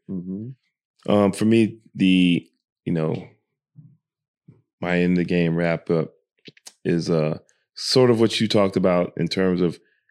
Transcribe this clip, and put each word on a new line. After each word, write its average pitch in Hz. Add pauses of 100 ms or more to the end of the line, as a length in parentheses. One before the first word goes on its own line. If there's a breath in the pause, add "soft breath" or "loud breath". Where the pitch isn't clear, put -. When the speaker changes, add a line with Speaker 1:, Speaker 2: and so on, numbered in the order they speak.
Speaker 1:
Mm-hmm. 95
Speaker 2:
Um, 101
for -
me, 110 (140)
the, 92 (380)
you -
know, 82 (1500)
my 87
end 90
of 90
the 87
game 85
wrap 85
up 80 (720)
is, 85
uh, 78 (360)
sort 127
of 113
what 113
you 110
talked 98
about 90
in 85
terms 92
of 85 (320)